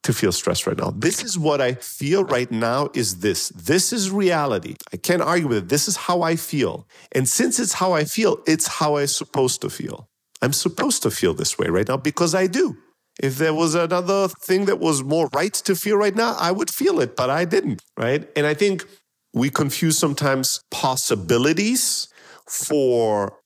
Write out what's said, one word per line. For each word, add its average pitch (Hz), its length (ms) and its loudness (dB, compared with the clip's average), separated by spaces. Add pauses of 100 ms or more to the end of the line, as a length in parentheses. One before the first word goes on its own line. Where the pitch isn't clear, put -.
to 135 80 2
feel 101 180 2
stressed - 380 -2
right - 100 -2
now. - 180 -4
This - 260 -2
is 202 140 -6
what 151 240 0
I 127 140 0
feel 151 500 -2
right 123 260 -2
now 117 440 0
is 101 220 -2
this. 92 320 -2
This 160 440 0
is 196 180 -2
reality. 156 680 0 (160)
I - 40 -12
can't 175 240 0
argue 165 280 0
with 113 100 2
it. 87 100 -6
This 143 200 0
is 196 80 -2
how 180 260 0
I 165 140 0
feel. 139 500 -4 (240)
And 131 180 0
since 254 300 2
it's 233 160 -2
how 185 180 2
I 156 120 2
feel, 220 420 0
it's - 220 2 (100)
how 151 200 2
I'm 143 100 0
supposed 131 540 0
to - 60 -4
feel. - 400 -10 (320)
I'm 135 120 0
supposed - 500 -2
to 110 80 2
feel 85 240 0
this - 240 -4
way 82 100 0
right 92 200 2
now 131 80 0
because 156 400 0
I 190 100 4
do. 196 300 0 (440)
If 131 160 -2
there 156 160 2
was 160 220 2
another 180 540 2
thing 190 380 0
that 196 120 2
was 156 240 2
more 151 320 2
right 175 180 0
to - 220 0
feel 208 220 0
right 202 180 2
now, 233 240 0
I 170 140 0
would 208 180 -2
feel 349 300 0
it, 120 160 -2
but 127 120 0
I 156 160 0
didn't, 165 380 0 (160)
right?" 127 380 -2
And 147 100 2
I 151 80 2
think 196 320 0 (480)
we 131 160 2
confuse 151 480 0
sometimes 139 640 0 (100)
possibilities 131 1400 0 (420)
for 117 960 0